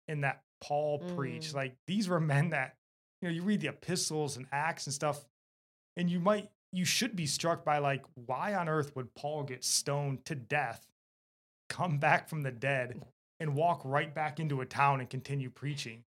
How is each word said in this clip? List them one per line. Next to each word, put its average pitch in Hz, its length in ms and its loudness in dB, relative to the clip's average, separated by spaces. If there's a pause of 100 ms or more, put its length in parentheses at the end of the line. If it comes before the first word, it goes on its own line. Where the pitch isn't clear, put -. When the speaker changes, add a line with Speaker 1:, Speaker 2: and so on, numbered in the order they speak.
Speaker 1:
and 147 160 -2
that 131 200 0 (180)
Paul 147 380 0
preached. 156 520 -4
Speaker 2:
Mm. 147 40 -6
Speaker 1:
Like, 135 300 -2
these 196 220 0
were 180 120 4
men 156 320 4
that, 131 260 -2 (440)
you 185 60 -4
know, 165 60 0
you 170 100 -2
read 202 180 2
the 151 60 0
epistles 151 680 -2
and 127 140 -12
Acts 156 360 -2
and 139 60 -4
stuff, 147 340 -2 (680)
and 175 120 2
you 175 120 2
might, 208 280 2 (220)
you 180 140 0
should 226 320 0
be 160 100 -2
struck 165 380 0
by, 151 140 4
like, 139 260 2 (100)
why 131 400 -2
on 175 140 0
earth 151 260 0
would 127 180 -8
Paul 147 300 -4
get 127 200 -8
stoned 143 640 0
to - 100 -6
death, 127 520 -2 (840)
come 170 300 -2
back 156 280 6
from 156 140 -6
the 135 100 -2
dead, 127 540 -4 (340)
and 156 160 -2
walk 165 300 2
right 147 300 0
back 151 240 -2
into 143 220 0
a 127 40 -4
town 139 340 4
and 123 100 -6
continue 131 420 -4
preaching? 131 520 -8 (120)